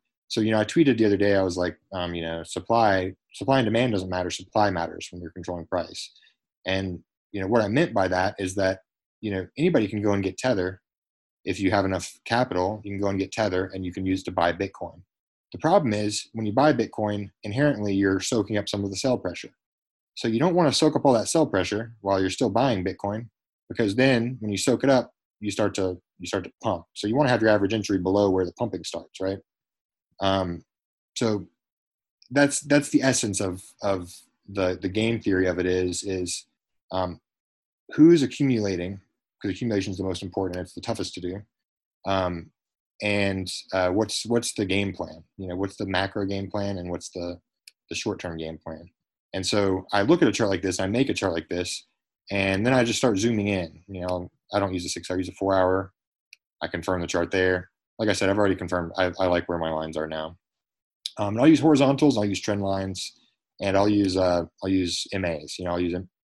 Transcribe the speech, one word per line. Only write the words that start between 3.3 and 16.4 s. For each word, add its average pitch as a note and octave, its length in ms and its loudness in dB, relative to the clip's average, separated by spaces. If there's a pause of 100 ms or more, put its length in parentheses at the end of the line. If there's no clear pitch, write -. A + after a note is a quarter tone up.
supply C3+ 260 0
and A#2+ 60 2
demand A#2 280 0
doesn't F#2 160 -2
matter. F2+ 200 -4
Supply G2+ 420 0
matters E2+ 400 -6
when F2+ 100 -14
you're E2+ 100 -12
controlling F2 360 -10
price. - 440 -6 (540)
And, F#2 340 -4 (320)
you G#2 80 -8
know, F#2+ 80 -4
what A#2 140 2
I G#2 60 0
meant C#3 260 0
by G2 140 2
that F#2 320 0
is F#2+ 160 -4
that, F#2+ 240 0 (420)
you G#2+ 100 -4
know, F#2+ 160 -4 (100)
anybody D3 300 2
can G#2 140 -4
go G#2 120 2
and G2 100 0
get F#2 140 -4
Tether. F#2+ 440 -2 (640)
If F#2 140 -4
you F#2+ 120 2
have G2+ 140 2
enough F#2+ 260 -4 (140)
capital, G#2 580 0
you G#2 80 -10
can G2 100 -6
go G2+ 80 0
and G2 100 -2
get F#2+ 120 -4
Tether F#2+ 420 -2
and F#2 120 -8
you F2+ 80 -8
can F#2+ 120 -6
use F#2+ 180 0
to - 80 -10
buy F2 220 2
Bitcoin. F2+ 480 -8 (500)
The A2 80 -14
problem D#3+ 320 4
is G#2 400 -2
when A2+ 140 -6